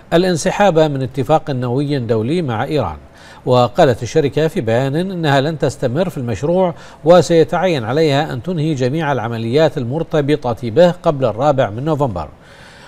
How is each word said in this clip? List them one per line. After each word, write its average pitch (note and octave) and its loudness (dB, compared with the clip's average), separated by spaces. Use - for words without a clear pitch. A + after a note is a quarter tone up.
الانسحاب F3+ 2
من D3 2
اتفاق D3 0
نووي C3+ -2
دولي A#2 -2
مع A#2+ -4
إيران. B2+ -4
وقالت B2 4
الشركة D3 0
في D#3 -4
بيان B2+ 0
إنها E3 0
لن D3+ -4
تستمر D3 -2
في - -12
المشروع، D3+ -2
وسيتعين E3 4
عليها C#3+ 0
أن B2 -8
تنهي D#3+ -2
جميع C#3+ -2
العمليات A#2 0
المرتبطة C#3 -2
به E3+ 4
قبل D#3 -2
الرابع B2+ 0
من A2+ -8
نوفمبر. C3 -2